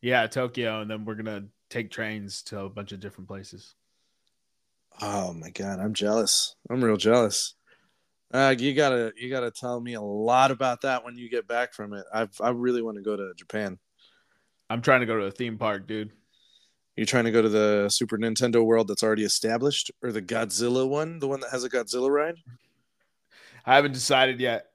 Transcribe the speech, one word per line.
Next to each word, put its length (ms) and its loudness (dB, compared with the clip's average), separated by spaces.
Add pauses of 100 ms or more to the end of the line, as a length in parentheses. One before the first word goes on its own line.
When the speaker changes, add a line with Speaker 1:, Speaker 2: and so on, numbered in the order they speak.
Speaker 1:
Yeah, 260 4
Tokyo, 540 -4
and 100 -6
then 140 -8
we're 100 -6
gonna 320 -8 (220)
take 200 -6
trains 540 -8
to 180 -12
a 80 -8
bunch 220 -12
of 80 -12
different 300 -16
places. 440 -16 (1300)
Speaker 2:
Oh 320 -4
my 160 -14
God, 300 -6
I'm 140 -2
jealous. 600 0 (140)
I'm 140 0
real 140 4
jealous. 580 2 (800)
Uh, 240 4
you 160 0
gotta, 420 2
you 140 -10
gotta 200 -2
tell 300 -8
me 140 -10
a 80 -8
lot 500 4
about 300 -2
that 240 -2
when 120 -14
you 120 -14
get 180 -4
back 260 -2
from 200 -10
it. 100 -10 (100)
I've, 280 -2
I 80 2
really 320 0
wanna 200 -8
go 140 -2
to 220 -8
Japan. 420 -8 (880)
Speaker 1:
I'm 120 -4
trying 180 6
to 60 0
go 120 0
to 100 0
a 40 -4
theme 260 -6
park, 300 -2
dude. 240 -6 (840)
Speaker 2:
You 80 0
trying 180 2
to 80 2
go 100 6
to 80 4
the 400 4
Super 280 -2
Nintendo 480 2
world 240 4
that's 140 -2
already 200 2
established, 680 0 (120)
or 100 -4
the 100 -4
Godzilla 680 0
one, 320 -4
the 100 -2
one 100 -2
that 120 -10
has 120 -4
a 60 -4
Godzilla 400 -2
ride? 260 0 (1300)
Speaker 1:
I 100 8
haven't 180 6
decided 480 2
yet. 340 0